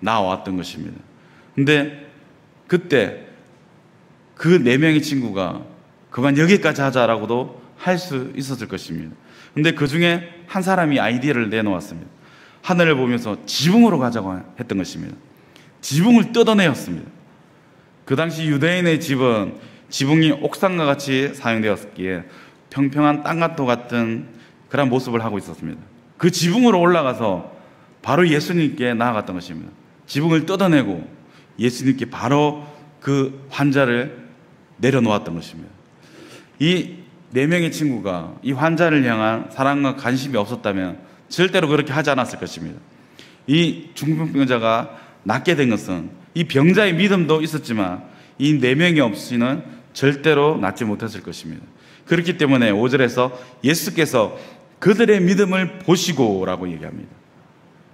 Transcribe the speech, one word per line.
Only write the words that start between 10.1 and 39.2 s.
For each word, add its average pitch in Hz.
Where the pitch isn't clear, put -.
한 190
사람이 170
아이디어를 117
내놓았습니다. 95
하늘을 170
보면서 120
지붕으로 185
가자고 110
했던 107
것입니다. 82
지붕을 196
뜯어내었습니다. 185
그 135
당시 160
유대인의 160
집은 123
지붕이 156
옥상과 165
같이 139
사용되었기에 98
평평한 147
땅과 139
같은 120
그런 135
모습을 120
하고 104
있었습니다. 80
그 175
지붕으로 185
올라가서 127
바로 165
예수님께 147
나아갔던 110
것입니다. 85
지붕을 160
뜯어내고 147
예수님께 123
바로 147
그 135
환자를 139
내려놓았던 113
것입니다. 80
이 165
네 131
명의 170
친구가 98
이 131
환자를 156
향한 113